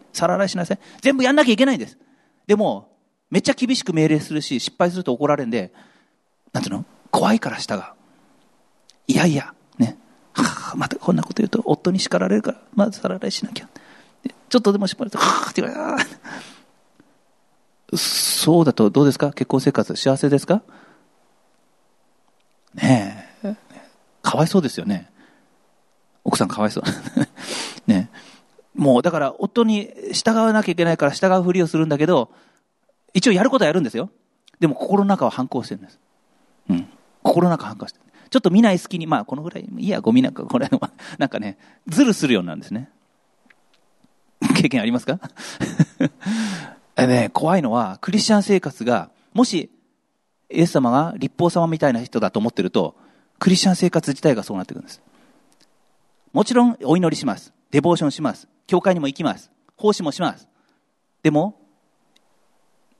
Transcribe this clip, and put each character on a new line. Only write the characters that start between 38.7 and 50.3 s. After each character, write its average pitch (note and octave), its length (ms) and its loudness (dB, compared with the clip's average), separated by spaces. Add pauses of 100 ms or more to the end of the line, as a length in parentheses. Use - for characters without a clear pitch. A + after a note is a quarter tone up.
い F3+ 60 2
隙 - 200 -10
に、 D#3+ 80 -8
ま D3+ 140 0
あ G#2 40 -6
こ - 120 -10
の D3 60 -8
ぐ E3+ 80 -10
ら - 100 -12
い、 - 40 -14
い - 200 -10
い F#3+ 40 -4
や、 G#3 120 -2
ゴ A2+ 120 0
ミ B2+ 100 6
な - 80 0
ん - 20 -8
か、 - 120 -12
こ - 140 -2
れ - 80 -2
は、 - 240 -2 (140)
<laughs> - 140 -14
な - 80 -2
ん - 20 0
か A2 100 -8
ね、 G#2 200 -10 (280)
ズ A#3+ 180 4
ル A#3 100 4
す - 120 -2
る B2+ 80 4
よ G2 60 4
う - 20 -2
に F2 40 -8
な E2 80 -10
る - 20 -12
ん - 40 -14
で - 60 -18
す - 60 -14
ね。 A#2+ 180 -8 (1500)
<laughs> - 160 2
経 D#3 120 4
験 B2 120 -2
あ G#2 40 -2
り A#2 80 -2
ま B2 60 0
す - 80 -14
か？ D3 140 -4 (840)
<laughs> G3 920 -8
え B2+ 100 2
ね、 B2 260 2
怖 E3 260 0
い E3 40 0
の B2 80 -2
は、 A2 300 -2
ク - 100 -8
リ G#3 100 2
ス - 60 -2
チ A3 60 2
ャ G#3 60 6
ン G3+ 40 2
生 G3 180 2
活 C3 240 -8
が、 A2 260 0 (220)
も A#3 120 4
し、 E3+ 260 -2 (800)